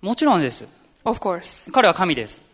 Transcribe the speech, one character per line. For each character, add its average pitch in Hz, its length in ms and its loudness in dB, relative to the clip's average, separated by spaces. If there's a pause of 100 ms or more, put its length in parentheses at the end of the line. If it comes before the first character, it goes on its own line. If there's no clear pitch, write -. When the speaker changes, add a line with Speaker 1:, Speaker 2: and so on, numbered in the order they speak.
Speaker 1:
も 214 160 -4
ち - 80 -2
ろ 262 120 6
ん 170 40 2
で 135 100 -2
す。 - 140 -12 (400)
Speaker 2:
Of - 160 -2
course. - 500 -6
Speaker 1:
彼 240 160 4
は 175 80 6
神 175 220 0
で 117 100 -6
す。 - 160 -18 (120)